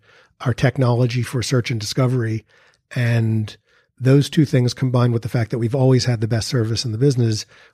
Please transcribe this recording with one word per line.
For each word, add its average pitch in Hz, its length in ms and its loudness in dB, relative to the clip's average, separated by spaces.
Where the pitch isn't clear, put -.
our 123 120 -2
technology 123 680 0
for 123 180 -4
search 123 300 -2
and 117 80 -4
discovery, 113 640 -2
and 113 640 0
those 131 320 4
two 160 140 2
things 123 300 2
combined 123 400 0
with 113 80 -2
the 110 80 -8
fact 117 220 -2
that 127 80 -4
we've 117 160 -2
always 131 300 4
had 120 140 0
the 113 80 -2
best 110 220 -2
service 113 340 -2
in 117 80 -6
the 107 60 -4
business, 120 480 2